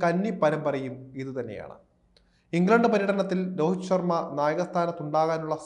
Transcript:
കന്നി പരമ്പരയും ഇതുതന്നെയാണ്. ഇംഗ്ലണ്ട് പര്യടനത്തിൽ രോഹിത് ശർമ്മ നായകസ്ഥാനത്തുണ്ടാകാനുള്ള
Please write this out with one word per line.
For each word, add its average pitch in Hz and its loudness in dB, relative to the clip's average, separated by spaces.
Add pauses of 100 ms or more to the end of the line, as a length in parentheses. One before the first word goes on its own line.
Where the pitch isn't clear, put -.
കന്നി 180 2
പരമ്പരയും 139 -2
ഇതുതന്നെയാണ്. 117 -8 (800)
ഇംഗ്ലണ്ട് 214 6
പര്യടനത്തിൽ 196 0
രോഹിത് 180 0
ശർമ്മ 175 0
നായകസ്ഥാനത്തുണ്ടാകാനുള്ള 160 0